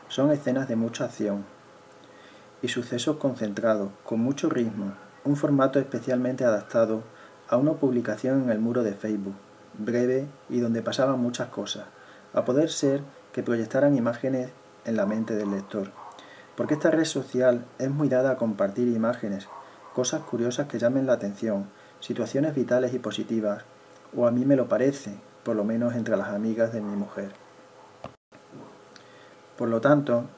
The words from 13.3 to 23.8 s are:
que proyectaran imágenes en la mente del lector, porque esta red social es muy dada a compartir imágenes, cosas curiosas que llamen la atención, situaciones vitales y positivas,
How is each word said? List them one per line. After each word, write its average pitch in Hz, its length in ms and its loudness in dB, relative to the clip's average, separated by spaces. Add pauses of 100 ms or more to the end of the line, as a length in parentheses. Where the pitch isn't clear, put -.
que - 100 -4
proyectaran 120 540 2
imágenes 123 560 -2 (320)
en 113 120 -2
la 101 100 2
mente 110 280 -2
del 104 160 0
lector, 98 400 -6 (640)
porque 120 200 -2
esta 156 160 2
red 160 160 2
social 127 580 2 (140)
es 131 100 -2
muy 147 220 2
dada 127 220 4
a 123 40 0
compartir 110 520 0
imágenes, 113 600 -2 (460)
cosas 151 260 -2
curiosas 123 480 -2
que 120 100 -4
llamen 135 280 2
la 123 80 4
atención, 101 560 -2 (280)
situaciones 135 560 -2
vitales 123 380 2
y 123 60 -2
positivas, 107 680 -4 (500)